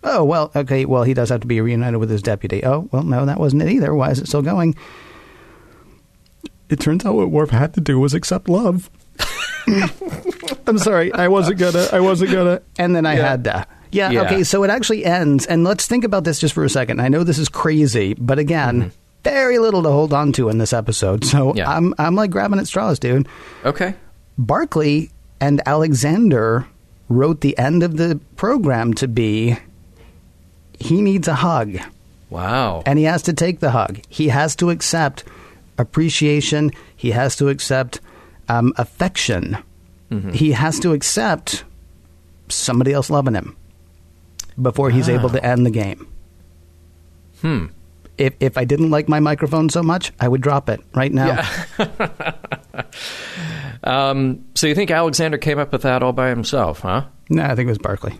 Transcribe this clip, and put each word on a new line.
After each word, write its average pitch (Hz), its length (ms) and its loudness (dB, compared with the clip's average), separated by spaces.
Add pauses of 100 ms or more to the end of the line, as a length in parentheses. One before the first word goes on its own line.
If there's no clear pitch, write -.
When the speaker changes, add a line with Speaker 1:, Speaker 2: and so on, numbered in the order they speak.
Speaker 1:
"Oh, 269 200 2
well, 156 320 2
okay, 135 300 0
well, 131 180 2
he 131 120 2
does 120 140 0
have 120 120 0
to 113 60 -8
be 117 140 0
reunited 117 380 0
with 110 120 -2
his 104 100 0
deputy." 101 420 -4
Oh, 139 280 0
well, 131 120 0
no, 139 220 0
that 143 140 -2
wasn't 147 240 2
it 160 60 0
either. 190 260 2
Why 143 160 2
is 127 80 0
it - 80 -8
still 147 160 0
going? 165 320 0 (1900)
It 143 100 -2
turns 175 260 0
out 208 100 0
what 185 160 2
Worf 151 180 2
had 139 240 0
to 185 80 -2
do 139 180 2
was 139 140 2
accept 180 360 -4
love. 185 400 0 (800)
<laughs> - 0 - (1000)
I'm 220 120 4
sorry, 185 340 2
I 175 140 2
wasn't 190 320 4
gonna, 175 340 2
I 190 60 4
wasn't 185 320 2
gonna, 180 300 2 (180)
and 175 160 2
then 160 100 2
I 156 120 2
Speaker 2:
Yeah. 139 120 2
Speaker 1:
had 127 140 -2
to. 98 240 -4 (240)
Yeah, 196 180 0
Speaker 2:
Yeah. - 140 2
Speaker 1:
okay, 185 200 2
so 196 200 0
it 196 80 2
actually 220 340 -2
ends, 165 400 2
and 165 180 2
let's 180 220 0
think 240 180 0
about 196 200 0
this 156 160 -2
just 156 140 0
for 156 100 0
a 139 60 2
second. 120 320 -2
I 127 80 2
know 156 140 4
this 165 140 2
is 151 120 -2
crazy, 123 680 2
but 135 240 0
again, 143 420 0
Speaker 2:
Mm-hmm. 90 80 -2 (340)
Speaker 1:
very 269 360 2
little 208 240 4
to 160 60 2
hold 147 240 4
on 143 200 2
to 123 160 2
in 110 80 0
this 113 160 0
episode, 110 520 0
so 139 300 4
Speaker 2:
Yeah. 87 140 -2
Speaker 1:
I'm, 170 300 2
I'm, 160 160 2
like, 208 160 0
grabbing 202 280 0
at - 80 -4
straws, 185 320 -2
dude. 127 280 0 (380)
Speaker 2:
Okay. 180 280 -2 (440)
Speaker 1:
Barclay 156 720 0 (300)
and 143 280 2
Alexander 143 1000 2 (440)
wrote 139 320 2
the 143 180 0
end 160 240 2
of 170 140 -2
the 165 220 0 (180)
program 139 580 0
to 135 120 -4
be, 113 500 0 (1200)
he 175 220 0
needs 196 260 2
a 160 80 0
hug. 127 420 0 (540)
Speaker 2:
Wow. 95 540 -2
Speaker 1:
And 139 120 2
he 151 80 4
has 160 180 0
to 175 100 -2
take 170 260 -2
the 143 120 0
hug. 104 280 -2 (100)
He 156 200 0
has 143 260 0
to 175 160 2
accept 160 520 -2 (540)
appreciation. 151 920 0 (240)
He 120 160 -4
has 127 260 0
to 139 120 2
accept, 131 500 -2 (500)
um, 120 280 2
affection. 113 800 -2 (540)
Speaker 2:
Mm-hmm. 98 200 -6
Speaker 1:
He 151 200 2
has 151 280 0
to 175 140 2
accept 170 720 -2 (840)
somebody 127 420 0
else 139 180 -2
loving 135 240 0
him - 220 -6 (1080)
before 127 280 0
he's 127 180 2
able 127 220 0
to 120 120 0
Speaker 2:
Wow. 123 100 -2
Speaker 1:
end 123 140 2
the 117 60 2
game. 107 360 -6 (1300)
Speaker 2:
Hmm. 139 240 -2 (520)
Speaker 1:
If, 135 240 0
if - 160 0
I 127 80 0
didn't 151 260 2
like 151 160 0
my 151 140 2
microphone 151 480 0
so 170 120 -2
much, 170 380 -2
I 123 80 0
would 127 140 2
drop 139 280 0
it 107 120 -4 (120)
right 135 200 0
now. 135 320 0 (340)
Speaker 2:
Yeah. 190 320 -2 (640)
<laughs> - 60 -10 (1000)
Um, 135 640 0 (100)
so - 120 0
you 151 80 2
think 185 160 0
Alexander 160 460 0
came 147 220 -2
up 143 120 -2
with 127 120 -2
that 127 200 0
all 127 100 0
by 127 160 0
himself, 113 520 -2
huh? 101 240 -2 (240)
Speaker 1:
No, 160 140 0
I 139 120 -2
think 123 120 0
it 123 40 0
was 107 60 -2
Barclay. - 420 -6